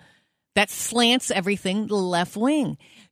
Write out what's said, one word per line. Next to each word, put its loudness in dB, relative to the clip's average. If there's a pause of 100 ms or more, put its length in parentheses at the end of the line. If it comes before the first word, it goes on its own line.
(560)
that 2
slants 0
everything -2
the -4
left 0
wing. 0 (340)